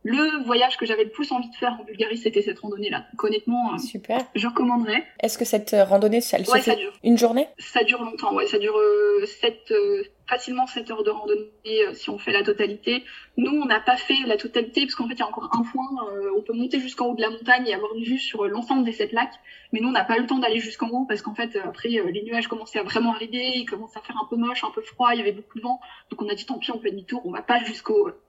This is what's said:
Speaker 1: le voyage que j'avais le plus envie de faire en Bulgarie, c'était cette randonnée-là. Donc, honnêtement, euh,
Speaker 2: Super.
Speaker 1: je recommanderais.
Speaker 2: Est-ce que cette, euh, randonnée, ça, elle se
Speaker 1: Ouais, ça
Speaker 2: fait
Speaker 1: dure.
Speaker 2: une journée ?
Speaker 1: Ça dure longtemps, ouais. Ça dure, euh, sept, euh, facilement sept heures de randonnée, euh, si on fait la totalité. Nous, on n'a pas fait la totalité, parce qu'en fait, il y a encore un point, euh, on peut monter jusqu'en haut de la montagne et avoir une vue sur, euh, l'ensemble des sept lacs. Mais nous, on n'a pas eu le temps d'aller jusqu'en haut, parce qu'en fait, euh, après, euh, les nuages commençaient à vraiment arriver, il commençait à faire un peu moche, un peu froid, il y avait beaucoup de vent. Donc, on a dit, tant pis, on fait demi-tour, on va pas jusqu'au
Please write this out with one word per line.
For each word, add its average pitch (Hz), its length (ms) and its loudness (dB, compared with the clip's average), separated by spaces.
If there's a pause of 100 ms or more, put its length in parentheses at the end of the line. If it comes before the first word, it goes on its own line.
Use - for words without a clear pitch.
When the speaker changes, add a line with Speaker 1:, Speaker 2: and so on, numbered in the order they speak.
Speaker 1:
le 294 380 2
voyage 247 320 2
que 240 80 -4
j'avais 214 200 0
le 214 60 -4
plus 285 220 -6
envie 247 160 -4
de - 80 -20
faire 240 240 -2
en 214 40 -16
Bulgarie, 214 340 -4
c'était 220 240 2
cette 196 160 -4
randonnée-là. 208 540 -6
Donc, - 120 -6
honnêtement, 220 480 0
euh, 175 60 -6
Speaker 2:
Super. 220 420 -4 (140)
Speaker 1:
je 226 120 0
recommanderais. 240 560 2 (200)
Speaker 2:
Est-ce 220 160 -2
que 233 80 0
cette, 214 260 0
euh, 202 120 8
randonnée, 208 360 6
ça, - 160 0
elle 190 80 2
se 220 80 0
Speaker 1:
Ouais, 262 80 8
ça 226 140 2
Speaker 2:
fait - 60 0
Speaker 1:
dure. 392 120 -8 (100)
Speaker 2:
une 233 140 8
journée ? 240 320 4 (100)
Speaker 1:
Ça - 260 0
dure 240 180 2
longtemps, 220 320 -2
ouais. - 120 2
Ça 214 120 0
dure, 214 180 2
euh, 208 480 6
sept, - 460 -2
euh, 202 320 4 (260)
facilement 254 380 0
sept 240 240 -8
heures 233 140 -4
de 427 60 4
randonnée, 415 360 -2 (200)
euh, 214 280 2
si - 160 -8
on 202 80 -8
fait - 140 -4
la 196 100 4
totalité. 208 600 0 (360)
Nous, 262 120 2
on 294 140 2
n'a 220 160 4
pas 254 160 4
fait 269 300 0
la 220 100 2
totalité, 233 460 0
parce 269 120 -2
qu'en 233 140 -4
fait, 247 60 -6
il 240 60 -12
y - 20 2
a 214 40 0
encore 208 280 -8
un 233 80 2
point, 262 260 -4 (240)
euh, 202 240 -4
on 208 60 2
peut 226 100 -6
monter 254 280 0
jusqu'en 254 260 -4
haut 240 100 -2
de 220 60 0
la 233 80 0
montagne 247 360 2
et 208 60 0
avoir 214 220 -4
une 226 100 -4
vue 254 140 0
sur, - 260 -4
euh, 196 40 0
l'ensemble 247 360 0
des 226 80 0
sept 208 200 -4
lacs. 233 200 0 (400)
Mais 220 80 0
nous, 240 80 0
on 254 40 0
n'a 202 120 2
pas 226 140 2
eu - 20 4
le 247 60 0
temps 262 120 0
d'aller 226 220 2
jusqu'en 226 300 -6
haut, 254 180 -2
parce 208 140 -2
qu'en 214 120 -8
fait, 233 220 -6
euh, 196 80 0
après, - 240 -6 (100)
euh, 180 120 0
les 208 140 -4
nuages 233 240 -4
commençaient 220 300 -6
à 202 40 -2
vraiment 233 320 0
arriver, 240 420 -6
il 240 80 -4
commençait 214 340 -10
à 214 40 -14
faire 247 200 -12
un - 60 -6
peu 233 80 -4
moche, 233 280 -2
un 220 60 -6
peu 220 120 -8
froid, 240 320 2
il 233 40 0
y 220 40 -4
avait 202 100 2
beaucoup 208 240 -14
de 220 60 -10
vent. 247 180 -2 (300)
Donc, 208 100 -10
on 208 80 -4
a 208 60 -2
dit, - 100 -10
tant - 140 -6
pis, - 140 -6
on 226 60 -6
fait 214 120 -2
demi-tour, 202 340 -8
on 180 80 -4
va 190 80 -6
pas 240 240 2
jusqu'au 214 460 0 (180)